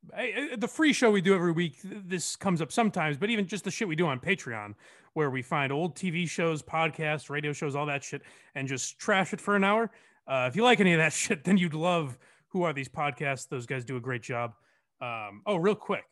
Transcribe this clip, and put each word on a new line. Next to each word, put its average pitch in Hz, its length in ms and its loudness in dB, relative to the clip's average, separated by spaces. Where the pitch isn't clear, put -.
I, 240 360 -4
I, 262 40 -8
the 220 120 -2
free 302 240 4
show 226 200 6
we 202 80 6
do 196 140 6
every 175 180 2
week, 160 300 -2
th-, 202 220 -12
this 180 300 -4
comes 180 260 0
up 165 120 -4
sometimes, 170 440 2
but 196 140 -2
even 208 160 0
just 202 180 -6
the 196 60 -4
shit 226 160 -4
we 160 80 -2
do 170 140 2
on 127 100 -2
Patreon, 117 560 -4
where 151 160 0
we 127 120 -4
find 139 300 0
old 160 220 -2
T 185 160 -4
V 170 160 -2
shows, 160 360 -2
podcasts, 156 680 -2
radio 147 220 -4
shows, 143 240 -4
all 147 100 -2
that 139 160 -4
shit, - 200 -10
and 135 100 -4
just 131 320 -6
trash 190 340 2
it 208 80 -8
for 202 140 0
an 196 80 4
hour. 208 280 2
Uh, 131 220 0
if 123 80 -4
you 220 80 2
like 240 160 6
any 185 140 8
of 160 40 6
that 160 140 4
<laughs> - 0 -
shit, - 320 -2
then 196 140 4
you'd 175 160 2
love 156 440 0
Who 180 160 -2
Are 160 80 0
These 135 160 -6
Podcasts? 143 600 -4
Those 123 180 -6
guys 131 180 -4
do 131 120 -6
a 123 40 -4
great 120 220 -6
job. 120 320 -4
Um, 110 460 -8
oh, 208 100 2
real 185 200 4
quick - 360 -6